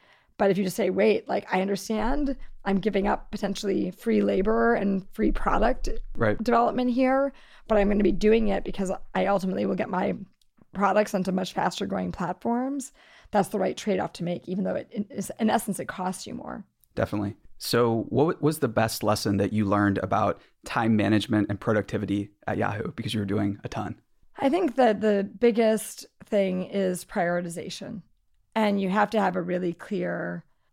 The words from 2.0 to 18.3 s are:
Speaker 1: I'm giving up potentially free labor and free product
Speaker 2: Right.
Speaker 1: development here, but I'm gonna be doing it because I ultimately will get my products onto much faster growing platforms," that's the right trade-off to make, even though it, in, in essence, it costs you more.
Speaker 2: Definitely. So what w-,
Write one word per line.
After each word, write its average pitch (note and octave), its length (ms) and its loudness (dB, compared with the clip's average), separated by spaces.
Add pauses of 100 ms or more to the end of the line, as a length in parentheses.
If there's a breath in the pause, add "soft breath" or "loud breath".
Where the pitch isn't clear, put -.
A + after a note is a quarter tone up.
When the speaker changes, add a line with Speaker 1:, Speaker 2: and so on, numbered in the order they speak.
Speaker 1:
I'm G3 160 0
giving G3 280 0
up - 240 -2
potentially G3 580 -4
free G#3+ 320 0
labor G#3 540 2
and G3 340 -2
free G#3+ 220 0
product - 580 2 (260)
Speaker 2:
Right. G#2 280 2
Speaker 1:
development A#3+ 480 2
here, C4+ 420 2 (340 loud breath)
but G#3+ 120 4
I'm G3+ 100 4
gonna G#3 140 4
be F#3 80 6
doing G#3+ 380 4
it G3 140 0
because F#3 280 -2 (240)
I F#3+ 100 2
ultimately G3 400 0
will G3 80 0
get - 160 -2
my F#3+ 260 0 (580)
products G3+ 420 2
onto F#3 160 0
much F#3 220 -2
faster - 340 -2
growing F#3 240 -4
platforms," A#3+ 800 -4 (400 soft breath)
that's G#3 180 2
the - 80 -4
right F#3+ 180 0
trade-off - 380 -2
to F3+ 100 -8
make, E3+ 240 -6
even F#3 160 -2
though F#3 120 -2
it, - 160 -6
in, G#3 160 -6 (320)
in G#3+ 100 2
essence, G#3+ 300 -2
it - 80 -6
costs F#3 400 -6
you - 80 -10
more. - 300 -12 (280)
Speaker 2:
Definitely. G2+ 420 -2 (220)
So A#2 520 2
what C3+ 160 4
w-, F3 140 0